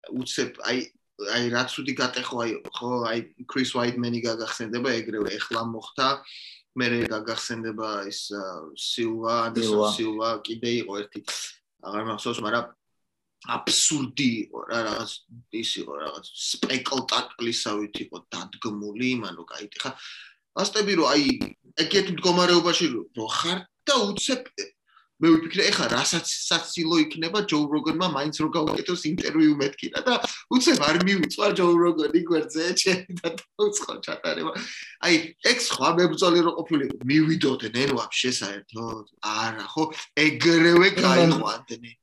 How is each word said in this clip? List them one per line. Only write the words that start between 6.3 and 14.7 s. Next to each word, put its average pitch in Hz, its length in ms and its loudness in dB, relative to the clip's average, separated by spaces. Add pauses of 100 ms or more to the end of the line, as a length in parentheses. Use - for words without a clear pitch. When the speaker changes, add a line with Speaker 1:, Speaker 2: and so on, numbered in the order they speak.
Speaker 1:
მერე 120 340 0
გაგახსენდება 110 840 -6 (120)
ის, 101 180 -10 (100)
ა, 101 120 -8 (300)
სილვა, 113 720 -4
ანდერსონ 113 260 -2
Speaker 2:
სილვა. 104 220 4
Speaker 1:
სილვა, 110 380 -2 (100)
კიდე 117 340 -6
იყო 104 220 -4
ერთი, 104 240 -10 (640)
აღარ 104 220 -6
მახსოვს, 117 360 -4
მაგრამ 117 240 0 (760)
აბსურდი 131 960 0
იყო - 240 -8
რა, 117 180 -4